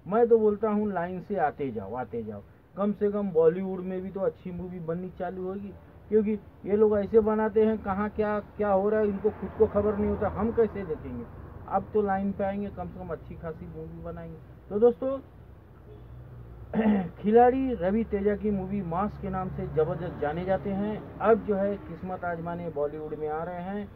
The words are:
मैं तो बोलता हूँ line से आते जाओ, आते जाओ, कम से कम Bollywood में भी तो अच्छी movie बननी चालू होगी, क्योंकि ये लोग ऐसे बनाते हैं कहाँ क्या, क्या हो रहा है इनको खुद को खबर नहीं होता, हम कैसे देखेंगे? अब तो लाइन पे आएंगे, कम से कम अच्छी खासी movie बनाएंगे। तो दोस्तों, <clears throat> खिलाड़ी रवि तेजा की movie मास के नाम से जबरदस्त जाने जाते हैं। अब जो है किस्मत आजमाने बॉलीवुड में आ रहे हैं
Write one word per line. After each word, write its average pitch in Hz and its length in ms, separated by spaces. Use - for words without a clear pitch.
मैं 220 220
तो 233 100
बोलता 214 320
हूँ 208 220
line 180 280
से 190 160
आते 143 340
जाओ, 104 240
आते 120 280
जाओ, 104 200
कम 202 160
से 202 180
कम 202 200
Bollywood 180 500
में 185 220
भी 190 80
तो 196 100
अच्छी 185 300
movie 180 300
बननी 175 380
चालू 185 280
होगी, 196 260
क्योंकि 214 300
ये 196 100
लोग 214 220
ऐसे 202 220
बनाते 214 440
हैं 220 180
कहाँ 202 280
क्या, 208 300
क्या 208 280
हो 196 200
रहा 214 120
है 214 60
इनको 202 240
खुद 190 280
को 214 80
खबर 202 300
नहीं 208 140
होता, 196 180
हम 208 240
कैसे 208 320
देखेंगे? 135 400
अब 196 320
तो 214 80
लाइन 196 300
पे 202 120
आएंगे, 202 240
कम 180 200
से 170 100
कम 180 100
अच्छी 165 260
खासी 165 320
movie 160 360
बनाएंगे। 165 360
तो 196 100
दोस्तों, 247 400
<clears throat> 208 360
खिलाड़ी 247 520
रवि 196 300
तेजा 202 320
की 196 140
movie 196 320
मास 180 400
के 196 80
नाम 185 180
से 185 180
जबरदस्त 185 540
जाने 156 240
जाते 190 260
हैं। 202 480
अब 208 280
जो 208 80
है 202 220
किस्मत 180 480
आजमाने 170 440
बॉलीवुड 151 460
में 151 140
आ 156 140
रहे 175 200
हैं 202 340